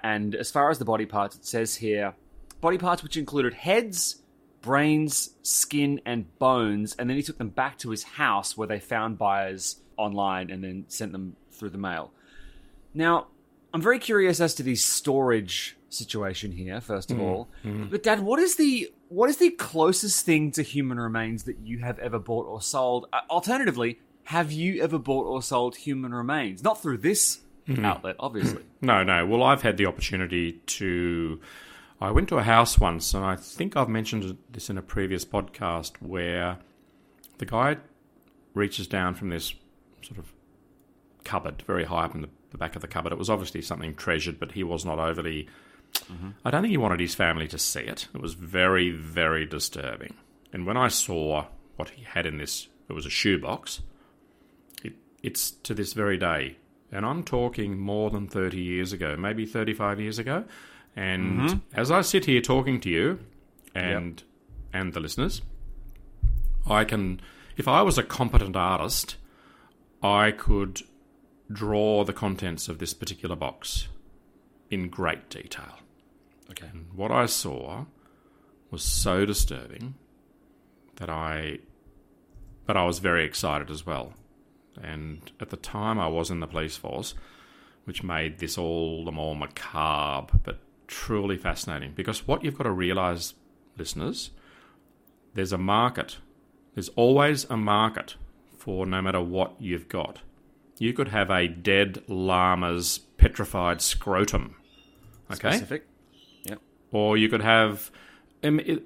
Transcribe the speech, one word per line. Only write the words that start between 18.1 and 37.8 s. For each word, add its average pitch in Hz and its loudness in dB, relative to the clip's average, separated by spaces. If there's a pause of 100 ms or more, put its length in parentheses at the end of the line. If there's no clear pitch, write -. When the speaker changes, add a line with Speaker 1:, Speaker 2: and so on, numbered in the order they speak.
Speaker 1:
what 220 2
is 359 4
the, 269 2 (180)
what 208 4
is 294 2
the 349 8
closest 185 2
thing 151 4
to 156 -2
human 131 -2
remains 113 -2
that - -8
you 113 -8
have 120 -4
ever 117 -4
bought 113 -2
or 104 -10
sold? 123 0
Uh, 117 0
alternatively, 170 0 (220)
have 160 -2
you 170 0
ever 156 0
bought 131 0
or 127 -4
sold 123 0
human 131 -6
remains? 123 -4
Not 214 2
through 131 -2
this 175 2 (280)
Speaker 2:
Mm. 123 0
Speaker 1:
outlet, 95 -2
obviously. 113 -2 (100)
Speaker 2:
<clears throat> - -16
No, 113 6
no. 90 4
Well, 117 4
I've 131 6
had 104 4
the 98 6
opportunity 87 -2
to, 85 -2 (600)
I 101 0
went 190 4
to 156 2
a 110 2
house 117 8
once, 85 4
and 98 0
I 95 0
think - -6
I've 131 2
mentioned 107 -4 (120)
this 107 -12
in 95 -4
a 90 -8
previous 95 -2
podcast, 87 -4
where 87 -4 (800)
the - -8
guy 131 2 (800)